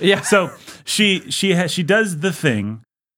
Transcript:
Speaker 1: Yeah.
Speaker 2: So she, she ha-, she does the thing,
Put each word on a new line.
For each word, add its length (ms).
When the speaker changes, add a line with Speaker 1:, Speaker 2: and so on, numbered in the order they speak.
Speaker 1:
Yeah. 220
Speaker 2:
So 280
she, 460
she 240
ha-, 140
she 160
does 360
the 120
thing, 500